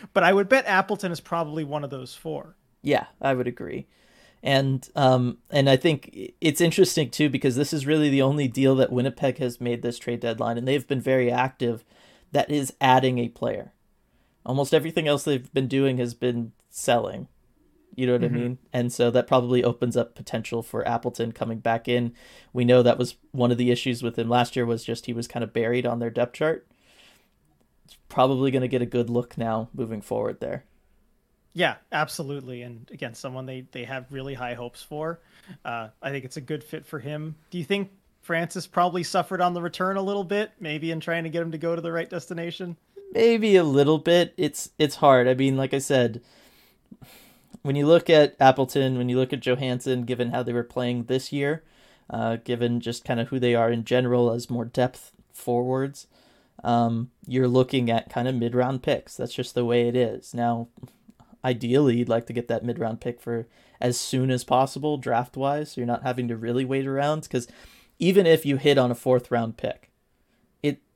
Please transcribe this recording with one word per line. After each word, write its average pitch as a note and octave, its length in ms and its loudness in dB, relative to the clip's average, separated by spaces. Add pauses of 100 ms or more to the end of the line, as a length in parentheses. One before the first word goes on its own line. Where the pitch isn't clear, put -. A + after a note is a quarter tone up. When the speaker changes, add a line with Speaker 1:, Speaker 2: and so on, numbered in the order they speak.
(140)
Speaker 1:
but E3+ 100 4
I F3+ 80 8
would G3 160 2
bet C4 180 4
Appleton G3 460 0
is D#3+ 80 -8
probably D#3+ 420 -4
one D3 220 -6
of C3 60 -8
those B2+ 240 -12
four. D3 420 -12 (260)
Speaker 2:
Yeah, C#3 240 0 (140)
I C3+ 140 0
would B2 120 -2
agree. - 400 -10 (540)
And, C3+ 540 0
um, B2+ 440 2 (120)
and C#3 180 2
I C3+ 80 8
think - 640 -2
it's D#3 200 2
interesting, E3+ 500 4
too, D3+ 180 2
because C3 280 0
this C#3+ 160 -2
is C#3+ 140 -4
really D3+ 220 2
the C#3 140 4
only C#3 240 2
deal C3+ 300 4
that C3 160 4
Winnipeg B2+ 460 -2
has B2 220 -6
made A#2+ 220 -4
this A#2+ 160 -4
trade A#2+ 220 -6
deadline, A#2 360 -4
and A#2+ 100 -6
they've C3+ 200 0
been C3+ 140 -2
very C3 280 2
active, B2 560 -2 (460)
that - 180 0
is C#3+ 320 -2
adding C3 380 6
a A#2+ 120 -2
player. - 420 -8 (720)
Almost C3+ 260 -2
everything D#3+ 360 2
else C#3+ 160 0
they've C3 280 -4
been C3+ 140 0
doing C3+ 320 2
has A#2+ 160 -4
been A#2+ 380 -4 (180)
selling. A#2 560 -2 (680)
You B2+ 100 -2
know B2 60 2
what B2 100 2
Speaker 1:
Mm-hmm. D3+ 120 0
Speaker 2:
I A#2+ 40 0
mean? B2 200 -4 (140)
And A#2+ 200 -2
so A#2+ 180 2
that A#2+ 160 2
probably B2 380 2
opens A#2+ 320 -2
up A#2 180 -2
potential A#2 480 -8
for A2 240 -6
Appleton A#2 460 -4
coming A#2 260 -8
back A#2 300 -2
in. A#2+ 260 0 (380)
We B2 120 0
know B2 200 8
that A#2+ 120 6
was B2 200 -4 (160)
one B2 180 2
of A#2+ 80 0
the B2 140 2
issues A#2+ 320 -2
with A#2 120 -6
him A2+ 120 -2
last A#2+ 260 2
year, B2+ 100 0
was A#2 200 -2
just - 220 -8
he B2 60 -6
was A#2 140 -6
kind A#2+ 160 -8
of A#2 100 -6
buried A#2+ 320 0
on A#2+ 140 -2
their A#2 120 -4
depth A#2+ 240 -2
chart. D#3 300 -2 (1200)
It's - 120 -20 (100)
probably C3+ 440 0
gonna B2+ 160 0
get B2 140 -2
a B2 40 -2
good A#2+ 240 -2
look A#2+ 260 -4
now A2+ 380 -4
moving A2+ 260 -8
forward A2 380 -6
there. - 260 -10 (920)
Speaker 1:
Yeah, D#3 220 -2 (140)
absolutely. C#3 720 -6
And A#2+ 300 -18
again, B2 220 -10
someone C3 320 -12
they, B2+ 260 -12
they B2+ 100 -10
have B2+ 300 -12
really C#3 220 -10
high B2 200 -8
hopes A#2+ 260 -14
for. D#3+ 400 -10 (440)
Uh, A#2 240 -8 (120)
I - 100 -8
think C#3 140 -8
it's C3 120 -16
a D#3 60 -10
good D3 200 -8
fit D#3 240 -14
for D3+ 140 -12
him. D3+ 340 -10 (160)
Do F3+ 80 -8
you E3 60 -6
think G3+ 260 -2 (320)
Francis E3+ 440 -4
probably F3 360 0
suffered F3+ 380 -2
on F3+ 140 2
the F3 80 -6
return F#3 340 -4
a G3 60 -2
little G3+ 200 -2
bit, G3+ 380 -4
maybe D#3 320 -6
in D#3+ 80 -6
trying E3 240 -4
to E3 60 -8
get E3+ 120 -2
him E3 80 -6
to D#3+ 80 -8
go E3 160 -2
to E3+ 80 -4
the E3+ 80 -6
right E3 180 -4
destination? E3+ 680 -10 (360)
Speaker 2:
Maybe A3+ 440 6
a F3 80 6
little C#3+ 340 4
bit. E3+ 380 2
It's, - 420 -4
it's D3+ 180 0
hard. C3 300 8
I B2+ 80 4
mean, C3+ 220 2
like C3+ 180 -2
I C#3 40 0
said, B2 420 2 (1400)
when C#3 120 -2
you C#3+ 120 0
look E3 220 6
at D3+ 300 8
Appleton, C3 580 4
when B2 120 -2
you B2 80 0
look C3 160 2
at C#3 80 -4
Johansson, B2 640 -2
given A#2+ 260 -2
how A#2+ 140 -2
they A#2+ 80 -4
were A#2+ 100 0
playing B2 420 -4
this B2+ 280 -2
year, C#3+ 320 -2 (440)
uh, A2+ 280 -2
given A#2+ 420 -2
just A#2+ 260 -6
kind B2+ 140 -2
of A#2 100 -2
who C3 120 -4
they A#2+ 140 4
are A#2 180 2
in A#2 120 -2
general B2 460 2
as A#2 200 -6
more A#2+ 160 -4
depth B2+ 440 -4 (220)
forwards, B2+ 720 -4 (560)
um, A#2 480 0 (160)
you're B2+ 220 2
looking B2 420 2
at A#2 200 -2
kind B2 180 -2
of C3 80 -2
mid-round B2 460 -2
picks. - 340 -4
That's A#2+ 180 -8
just - 200 -8
the B2 100 0
way A#2+ 240 2
it A#2+ 80 0
is. A2+ 380 -2
Now, A#2 340 -2 (760)
ideally, B2 520 2
you'd A#2+ 120 0
like A2+ 180 0
to - 60 -10
get A#2 160 -6
that A2+ 160 -2
mid-round A#2 360 -4
pick A#2+ 200 -8
for A#2 260 -6 (340)
as A#2+ 180 -2
soon C3 320 -2
as B2+ 120 -2
possible, C#3 540 0
draft-wise, C3+ 760 -4
so - 80 -8
you're A#2+ 60 -4
not A#2+ 160 -2
having B2 260 -4
to A#2 80 -6
really A#2+ 280 -2
wait C3+ 220 -2
around, C#3+ 440 -2
'cause B2 160 -4 (540)
even F#3 260 4
if D#3+ 180 6
you C#3 120 0
hit C#3 200 4
on B2+ 140 4
a B2 40 -2
fourth-round A#2+ 600 0
pick, - 340 -8 (760)
it, D3 160 -2 (160)